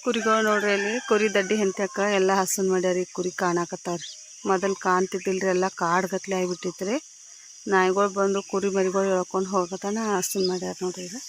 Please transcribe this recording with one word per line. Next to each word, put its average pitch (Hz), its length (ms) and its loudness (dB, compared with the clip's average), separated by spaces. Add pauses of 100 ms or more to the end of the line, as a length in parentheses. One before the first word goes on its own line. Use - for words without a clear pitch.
ಕುರಿಗಳು 220 380 2
ನೋಡ್ರಿ 208 300 2
ಅಲ್ಲಿ, 202 360 0
ಕುರಿ 214 260 2
ದಡ್ಡಿ 202 220 2
ಹೆಂತ್ಯಾಕ 196 440 0
ಎಲ್ಲ 196 340 4
ಹಸುನ್ 190 380 2
ಮಾಡ್ಯಾರ. 185 260 2
ಈ 180 80 -2
ಕುರಿ 180 260 -4
ಕಾಣಕತ್ತಾವ್ರಿ. 175 760 -2 (380)
ಮೊದಲ್ 196 300 0
ಕಾಣ್ತಿದ್ದಿಲ್ರಿ, 190 720 0
ಎಲ್ಲ 185 200 2
ಕಾಡ್ಗತ್ಲೆ 185 680 0
ಆಗ್ಬಿಟ್ಟಿತ್ರಿ. 185 600 -4 (720)
ನಾಯಿಗಳು 190 420 4
ಬಂದು 196 320 0
ಕುರಿ 196 280 -2
ಮರಿಗಳು 190 480 0
ಎಳ್ಕೊಂಡ್ 190 300 -2
ಹೋಗತನ 190 500 -2 (200)
ಹಸುನ್ 190 300 -2
ಮಾಡ್ಯಾರ 185 340 -4
ನೋಡ್ರಿ 180 240 -4
ಈಗ. 180 100 -12 (140)